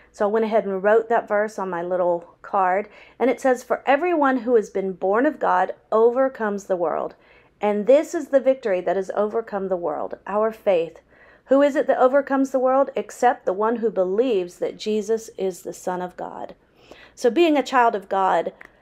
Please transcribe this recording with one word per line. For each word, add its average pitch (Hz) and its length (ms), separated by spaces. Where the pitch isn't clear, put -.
So 208 140
I 202 40
went 226 140
ahead 214 200
and 190 180
wrote 220 260
that 233 180
verse 214 320
on 190 120
my 170 120
little 175 600
card, 190 460
and 233 100
it 269 120
says, 254 240
"For - 220
everyone 285 520
who 233 160
has 214 160
been 190 220
born 202 340
of 285 140
God 185 340
overcomes 226 760
the 190 120
world, 160 380
and 208 260
this 311 280
is 302 140
the 277 120
victory 233 420
that 180 140
has 190 180
overcome 208 540
the 185 80
world, 147 500
our 214 260
faith." 170 480
Who 277 160
is 285 140
it 277 100
that 269 120
overcomes 269 520
the 269 80
world 262 380
except 240 500
the 190 60
one 220 240
who 220 140
believes 185 680
that - 180
Jesus 214 640
is 190 240
the 170 100
Son 180 300
of 180 140
God? - 400
So 247 160
being 311 260
a 269 60
child 240 320
of 196 140
God 185 440